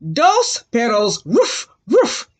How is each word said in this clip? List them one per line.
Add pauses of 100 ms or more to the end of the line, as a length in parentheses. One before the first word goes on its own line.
Dos
perros,
roof, (200)
roof. (140)